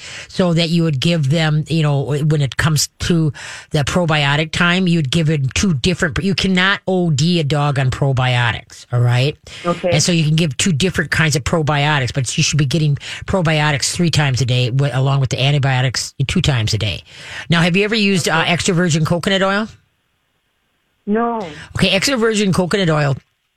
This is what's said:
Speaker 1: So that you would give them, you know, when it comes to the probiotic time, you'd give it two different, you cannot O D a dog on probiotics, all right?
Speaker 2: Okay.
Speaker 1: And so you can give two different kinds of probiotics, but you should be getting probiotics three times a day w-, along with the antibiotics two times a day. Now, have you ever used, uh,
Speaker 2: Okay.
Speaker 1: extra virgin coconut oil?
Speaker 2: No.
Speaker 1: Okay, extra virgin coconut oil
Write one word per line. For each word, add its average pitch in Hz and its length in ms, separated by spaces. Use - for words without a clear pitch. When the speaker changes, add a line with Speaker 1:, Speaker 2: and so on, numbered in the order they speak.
Speaker 1:
So 180 260
that 165 160
you 170 140
would 156 160
give 160 300
them, 156 380
you 160 140
know, 147 220
when 147 380
it 131 160
comes 151 320
to 160 320
the 151 140
probiotic 156 680
time, 180 360
you'd 165 240
give 165 180
it 139 260
two 196 180
different, 156 500
you 196 120
cannot 190 520
O 180 220
D 165 300
a 160 40
dog 143 360
on 131 100
probiotics, 127 1000
all 123 80
right? 123 360
Speaker 2:
Okay. 175 260
Speaker 1:
And 156 120
so 180 80
you 165 140
can 151 100
give 160 220
two 202 160
different 170 380
kinds 160 260
of - 60
probiotics, 147 720
but 131 240
you 165 60
should 143 160
be 151 60
getting 147 320
probiotics 151 640
three 175 200
times 139 300
a 135 40
day 123 240
w-, 135 240
along 135 280
with 131 80
the 113 120
antibiotics 131 720
two - 140
times 117 320
a 107 40
day. 92 240
Now, 170 120
have 175 160
you 202 80
ever 214 100
used, 196 320
uh, 160 140
Speaker 2:
Okay. 143 100
Speaker 1:
extra 175 240
virgin 165 300
coconut 180 360
oil? 196 280
Speaker 2:
No. 226 320
Speaker 1:
Okay, 190 120
extra 277 280
virgin 214 340
coconut 185 380
oil 147 260